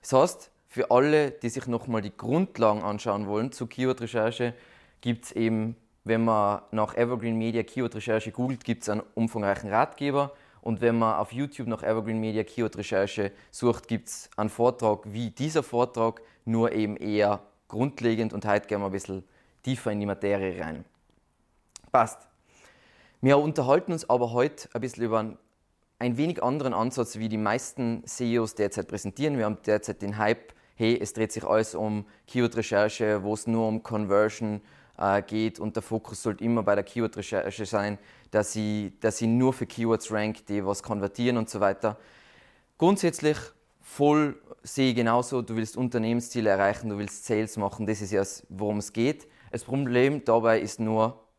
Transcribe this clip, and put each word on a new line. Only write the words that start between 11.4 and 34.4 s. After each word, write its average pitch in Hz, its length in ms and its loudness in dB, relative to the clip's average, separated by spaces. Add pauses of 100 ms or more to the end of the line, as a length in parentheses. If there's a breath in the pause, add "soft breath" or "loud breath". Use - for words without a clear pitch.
nach 110 160 -6
Evergreen 110 360 -2
Media 110 240 -2
Keyword-Recherche 101 880 -2 (200 loud breath)
sucht, - 360 0
gibt's - 480 -6
einen 107 140 -2
Vortrag 117 540 2
wie 107 260 -8
dieser 156 320 -2
Vortrag, 117 640 -2 (200 soft breath)
nur 113 280 2
eben 107 260 -2
eher 104 440 2 (260)
grundlegend 117 680 0
und 104 140 -6
heute 104 180 2
gehen 104 140 -2
wir 101 80 -4
ein 95 40 -4
bisschen 95 320 -8 (380 soft breath)
tiefer 127 300 -2
in 104 80 -2
die 104 80 -2
Materie 98 520 0
rein. 80 240 -8 (1080)
Passt. - 360 2 (920 soft breath)
Wir 139 160 8
unterhalten 151 540 2
uns - 180 -6
aber 120 240 2
heute 131 400 0
ein 117 80 -4
bisschen 120 220 -6
über 110 160 2
einen, 107 180 -6 (640)
ein 123 180 0
wenig 165 240 0
anderen 127 320 0
Ansatz, 113 460 -2
wie 110 100 -4
die 110 80 -2
meisten 117 680 -2
seos 117 500 -2
derzeit 101 320 -2
präsentieren. 131 500 -4
Wir 110 80 0
haben 104 220 -2
derzeit 107 340 0
den 101 160 -4
Hype, 107 340 0 (220 soft breath)
hey, 117 260 2
es - 140 -6
dreht 110 180 -2
sich 110 120 -8
alles 110 320 2
um 107 320 -4 (180 soft breath)
Keyword-Recherche, 107 960 2
wo 104 140 -2
es - 100 -10
nur 113 220 2
um 110 160 -2
Conversion, 107 760 0 (360 soft breath)